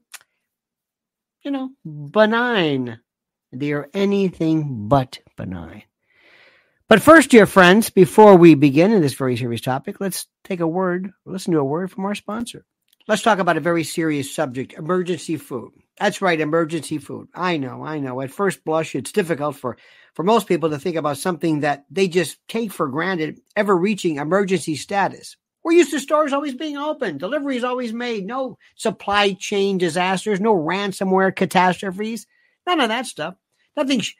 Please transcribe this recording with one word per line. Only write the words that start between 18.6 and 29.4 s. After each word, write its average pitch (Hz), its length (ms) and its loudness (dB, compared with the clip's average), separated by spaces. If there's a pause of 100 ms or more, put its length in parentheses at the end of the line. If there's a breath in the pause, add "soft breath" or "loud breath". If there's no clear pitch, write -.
blush, 160 300 -4
it's 135 160 -8
difficult 151 440 -4
for, 120 220 -8 (380 soft breath)
for 156 80 -6
most 214 240 2
people 160 240 0
to 147 80 -6
think 170 160 -6
about 147 240 -4
something 165 400 -2
that 143 320 -4
they 190 160 0
just 170 400 -2
take 226 240 -6
for 160 160 -4
granted, 156 520 -6 (160)
ever 202 220 2
reaching 185 380 -2
emergency 165 600 -2
status. 175 640 -6 (260)
We're 330 100 0
used 339 180 4
to 302 80 -4
stores 302 340 0
always 285 220 -4
being 294 220 -8
open, 285 420 -6
deliveries 254 440 -4
always 247 300 -6
made, 233 320 -6
no 240 320 -8 (180 soft breath)
supply 202 580 -2
chain 196 440 -2